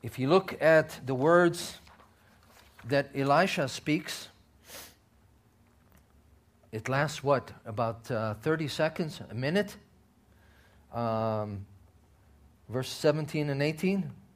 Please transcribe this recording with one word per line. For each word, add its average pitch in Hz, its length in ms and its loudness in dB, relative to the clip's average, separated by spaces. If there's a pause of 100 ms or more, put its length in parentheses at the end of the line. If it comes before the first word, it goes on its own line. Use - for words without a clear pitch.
If - 180 -10
you 127 100 0
look 185 340 2
at 156 420 4
the 131 100 -2
words 170 640 4 (1040)
that 139 320 0
Elisha 143 520 2
speaks, - 600 -6 (2500)
it 110 180 -8
lasts, 139 360 -2
what, 135 260 0 (160)
about, 113 440 -6
uh, 110 240 -2
thirty 156 340 -2
seconds, 160 600 -4
a - 60 -14
minute? 165 420 -2 (1160)
Um, 110 760 -2 (1000)
verse 127 200 -4
seventeen 151 600 0
and 139 100 -2
eighteen 156 520 -2 (240)